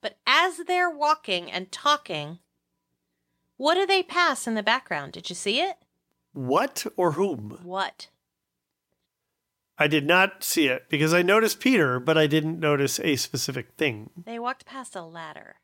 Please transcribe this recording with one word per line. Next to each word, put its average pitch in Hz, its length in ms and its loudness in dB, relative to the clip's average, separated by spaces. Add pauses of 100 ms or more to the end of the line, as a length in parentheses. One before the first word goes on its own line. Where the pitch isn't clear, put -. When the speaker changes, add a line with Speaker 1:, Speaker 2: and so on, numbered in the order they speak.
Speaker 1:
but - 260 -10
as 330 400 2
they're 359 240 2
walking 294 600 -2
and 185 220 -8
talking, 175 680 -2 (1160)
what 294 180 2
do 381 120 0
they 381 160 2
pass 339 440 0
in 226 80 -2
the 214 80 -4
background? 180 500 -2
Did 170 180 -14
you 180 40 -10
see 214 260 -2
it? 370 160 -2 (560)
Speaker 2:
What 147 540 0 (100)
or 175 160 2
whom? 139 500 -4
Speaker 1:
What? 180 460 -8 (1700)
Speaker 2:
I 151 100 4
did 147 180 2
not 185 380 4
see 156 240 2
it 127 200 -2
because 156 260 2
I 175 80 4
noticed 208 380 2
Peter, 160 380 4
but 156 200 2
I 156 80 6
didn't 156 340 0
notice 143 400 0
a 147 160 2
specific 127 600 -6
thing. 113 340 -4 (140)
Speaker 1:
They 233 140 -12
walked 240 280 -8
past 262 280 -16
a 185 80 -12
ladder. 165 600 -18